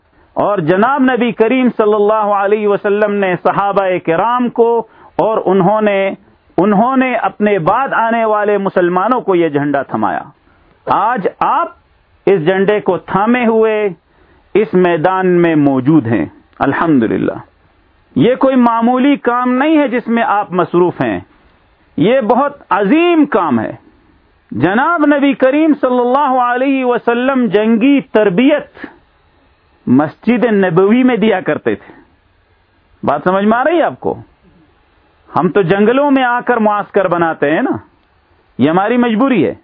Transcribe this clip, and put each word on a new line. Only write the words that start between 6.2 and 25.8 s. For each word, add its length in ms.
انہوں 400
نے 180
اپنے 440
بعد 340
آنے 320
والے 320
مسلمانوں 640
کو 140
یہ 140
جھنڈا 320
تھمایا۔ 400
آج 420
آپ 280
اس 200
جھنڈے 340
کو 180
تھامے 480
ہوئے 440
اس 200
میدان 540
میں 280
موجود 520
ہیں، 180
الحمدللہ۔ 720
یہ 200
کوئی 200
معمولی 600
کام 380
نہیں 240
ہے 100
جس 200
میں 160
آپ 280
مصروف 420
ہیں، 160
یہ 240
بہت 480
عظیم 560
کام 340
ہے۔ 160
جناب 520
نبی 180
کریم 480